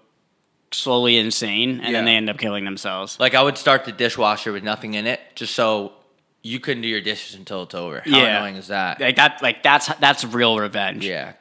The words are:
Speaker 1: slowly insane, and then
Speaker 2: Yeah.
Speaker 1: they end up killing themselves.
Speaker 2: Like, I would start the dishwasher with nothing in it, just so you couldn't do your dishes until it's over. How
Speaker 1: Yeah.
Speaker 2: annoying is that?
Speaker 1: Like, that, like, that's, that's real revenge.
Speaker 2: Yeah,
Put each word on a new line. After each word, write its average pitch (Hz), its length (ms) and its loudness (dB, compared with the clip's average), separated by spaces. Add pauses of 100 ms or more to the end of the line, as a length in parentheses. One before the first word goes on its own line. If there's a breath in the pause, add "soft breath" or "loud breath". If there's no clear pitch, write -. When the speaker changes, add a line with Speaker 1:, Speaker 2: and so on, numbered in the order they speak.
(720)
Speaker 1:
slowly 123 460 4
insane, 113 680 -2
and 117 120 -4
then 113 100 0
Speaker 2:
Yeah. 113 60 6
Speaker 1:
they 113 40 8
end 110 140 0
up 104 80 -6
killing 101 260 -4
themselves. 98 560 -8
Speaker 2:
Like, 127 160 4
I 131 80 8
would 139 140 0
start 135 280 2
the 120 60 -10
dishwasher 107 600 -2
with 101 120 -10
nothing 107 300 -6
in 104 140 -6
it, 123 120 -4 (160)
just - 200 -8
so 107 380 0 (480)
you 120 180 -10
couldn't 123 220 -6
do 113 60 -6
your 107 140 -4
dishes 104 340 -8
until 95 280 -10
it's 87 120 -16
over. 85 300 -8
How 143 120 4
Speaker 1:
Yeah. 110 200 4
Speaker 2:
annoying 98 180 -4
is 95 140 -14
that? 95 320 -2
Speaker 1:
Like, 127 160 2
that, 147 260 4
like, 120 180 0
that's, 143 260 4 (120)
that's 139 240 4
real 117 360 2
revenge. 101 460 -4
Speaker 2:
Yeah, 85 360 -6